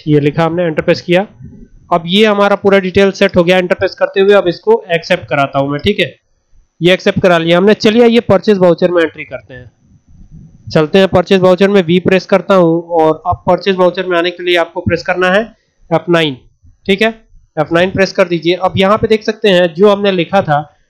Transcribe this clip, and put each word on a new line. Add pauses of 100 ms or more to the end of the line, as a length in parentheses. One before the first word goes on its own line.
ये
लिखा
हमने,
एंटर
प्रेस
किया। (680)
अब
ये
हमारा
पूरा
detail
set
हो
गया।
एंटर
प्रेस
करते
हुए
अब
इसको (100)
accept
कराता
हूं
मैं,
ठीक
है, (680)
ये
accept
करा
लिया
हमने।
चलिए
ये
purchase
voucher
में
entry
करते
हैं, (960)
चलते
हैं
purchase
voucher
में,
V
press
करता
हूं (160)
और
अब
purchase
voucher
में
आने
के
लिए
आपको
press
करना
है (480)
एफ़
नाइन, (500)
ठीक
है, (480)
F
nine
press
कर
दीजिए।
अब
यहाँ
पे
देख
सकते
हैं
जो
हमने
लिखा
था (280)